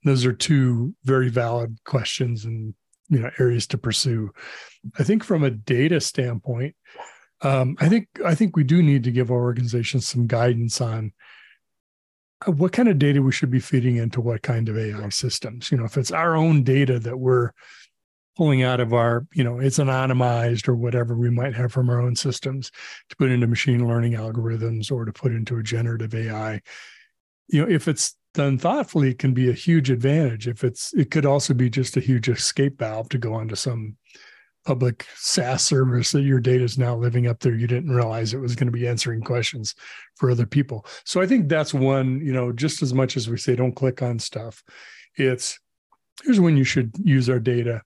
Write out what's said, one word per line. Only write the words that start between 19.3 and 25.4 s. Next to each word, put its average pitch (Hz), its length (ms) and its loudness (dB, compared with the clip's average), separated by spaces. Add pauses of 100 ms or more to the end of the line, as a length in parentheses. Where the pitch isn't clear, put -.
you 143 100 2
know, 120 140 -2
it's 135 220 0
anonymized 127 880 0
or 127 80 2
whatever 120 400 -2
we 120 160 0
might 120 240 -2
have 120 160 -2
from 123 180 0
our 120 100 2
own 120 160 0
systems 131 560 -6 (380)
to - 60 -20
put 131 160 2
into 120 160 2
machine 120 400 2
learning 117 260 0
algorithms 113 800 -4
or 117 140 -4
to 110 80 -8
put - 180 -2
into 113 260 -4